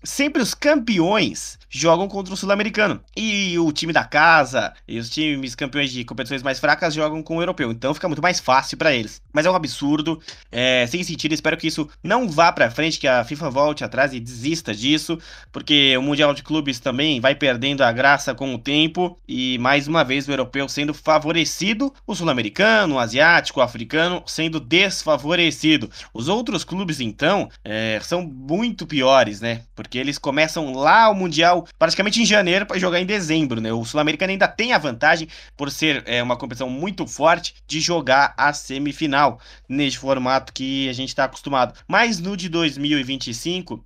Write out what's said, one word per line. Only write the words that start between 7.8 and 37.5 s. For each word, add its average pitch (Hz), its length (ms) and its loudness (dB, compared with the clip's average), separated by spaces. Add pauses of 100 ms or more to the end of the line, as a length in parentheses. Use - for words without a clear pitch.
fica 180 140 -6
muito 151 140 -4
mais 175 180 2
fácil 135 380 2
pra 156 160 2
eles. 113 280 -6 (120)
Mas 151 140 2
é 185 40 4
um 185 40 4
absurdo, 156 680 -2 (300)
é, 123 340 2
sem 180 180 -4
sentido. 156 300 -4
Espero 156 240 0
que - 100 -4
isso 160 220 -4 (140)
não 220 260 0
vá 170 220 6
pra 131 180 2
frente, 151 300 -2
que 143 80 0
a 123 180 4
fifa 147 240 -6
volte 143 340 0
atrás 131 300 0
e 127 60 -8
desista 123 540 -4
disso, 151 440 -2 (340)
porque 143 460 2
o 127 60 0
Mundial 143 300 2
de 131 100 -10
Clubes 143 360 -4
também 139 400 -2
vai 131 160 4
perdendo 139 480 0
a 120 80 4
graça 135 420 2
com 131 220 -6
o 123 40 -8
tempo. 160 680 -2
E 127 300 -4
mais 135 320 2
uma 160 160 2
vez 135 240 -4
o - 20 -2
europeu 135 380 -4
sendo 147 240 -4
favorecido, 156 720 0 (400)
o 226 80 -6
sul-americano, 165 840 0
o 131 40 0
asiático, 139 600 4
o 127 40 6
africano 156 640 -2
sendo 160 320 -4
desfavorecido. 156 1300 2 (240)
Os 120 160 -6
outros 214 340 -2
clubes, 170 380 -6
então, 147 480 0 (140)
é, 110 380 -2
são 175 200 -4
muito 165 640 -4
piores, 127 560 4
né? 117 220 -4 (120)
Porque - 220 -10
eles 139 220 -4
começam 151 540 -2
lá 175 360 6
o 208 60 4
Mundial 170 500 2 (140)
praticamente 196 420 2
em 226 40 4
janeiro 196 420 2
pra 190 100 -4
jogar 180 220 0
em 185 60 -2
dezembro, 160 540 -2
né? 110 140 -2
O 117 100 -2
sul-americano 151 480 -2
ainda 190 160 2
tem 233 260 -2
a 214 40 4
vantagem, 156 500 2 (300)
por 139 140 -6
ser, 143 340 0
é, 120 160 0
uma 123 160 -2
competição 127 320 -8
muito 160 380 -6
forte, 170 480 0 (100)